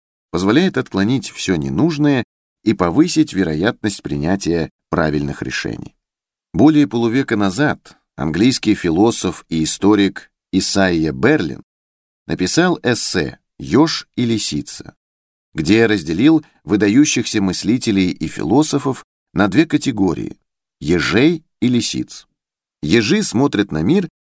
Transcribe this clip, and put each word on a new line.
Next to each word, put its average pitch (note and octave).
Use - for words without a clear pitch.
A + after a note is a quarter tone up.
позволяет A2+
отклонить A2
всё -
ненужное C3
и G#2+
повысить D#3
вероятность F#2
принятия E2
правильных D2
решений. -
Более D3
полувека A#2
назад G#2
английский G2+
философ F2+
и D#2+
историк G2
Исайя F2+
Берлин D#2+
написал D#3+
эссе F#2
«Ёж A2
и B2
лисица», -
где G#2
разделил G#2+
выдающихся G#2+
мыслителей G2
и -
философов C3+
на G2+
две B2+
категории: G#2
ежей F2+
и A#2+
лисиц. -
Ежи A#2
смотрят G#2+
на D#2
мир D#3